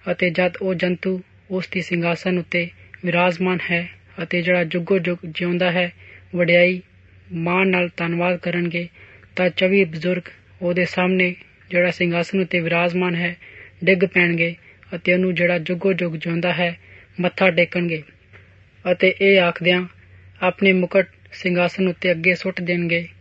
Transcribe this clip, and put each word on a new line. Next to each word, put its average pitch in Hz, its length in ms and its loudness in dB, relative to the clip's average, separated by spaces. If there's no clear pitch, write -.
ਅਤੇ 180 240 0
ਜਦ 180 320 0
ਉਹ 190 120 -2
ਜੰਤੂ 180 480 -2
ਉਸ 185 160 -4
ਦੀ 185 140 -6
ਸਿੰਘਾਸਨ 170 560 -2
ਉੱਤੇ 170 320 -4
ਵਿਰਾਜਮਾਨ 180 540 2
ਹੈ 175 160 -2
ਅਤੇ 175 180 -2
ਜਿਹੜਾ 180 220 2
ਜੁਗੋ 170 360 0
ਜੁਗ 175 260 -4
ਜਿਉਂਦਾ 175 460 -2
ਹੈ, 175 200 0
ਵਡਿਆਈ 175 460 4
ਮਾਣ 175 340 0
ਨਾਲ 180 300 2
ਧੰਨਵਾਦ 170 400 -2
ਕਰਨਗੇ, 175 500 -4
ਤਾਂ 180 140 2
ਚੌਵੀ 190 360 2
ਬਜ਼ੁਰਗ 170 440 -4
ਉਹਦੇ 175 240 0
ਸਾਹਮਣੇ 185 500 0
ਜਿਹੜਾ 180 220 2
ਸਿੰਘਾਸਨ 175 480 -2
ਉੱਤੇ 180 200 0
ਵਿਰਾਜਮਾਨ 175 560 0
ਹੈ 175 200 -4
ਡਿੱਗ 185 220 4
ਪੈਣਗੇ 170 500 0
ਅਤੇ 175 180 0
ਉਹਨੂੰ 185 220 2
ਜਿਹੜਾ 175 240 2
ਜੁਗੋ 180 340 -2
ਜੁਗ 170 220 -4
ਜਿਉਂਦਾ 170 380 -2
ਹੈ 175 220 -2
ਮੱਥਾ 185 280 2
ਟੇਕਣਗੇ 170 520 0
ਅਤੇ 180 360 2
ਇਹ 196 180 6
ਆਖਦਿਆਂ 175 460 2
ਆਪਣੇ 190 320 2
ਮੁਕਟ 180 340 2
ਸਿੰਘਾਸਨ 180 540 0
ਉੱਤੇ 180 240 -2
ਅੱਗੇ 170 240 2
ਸੁੱਟ 185 260 -6
ਦੇਣਗੇ 170 460 -2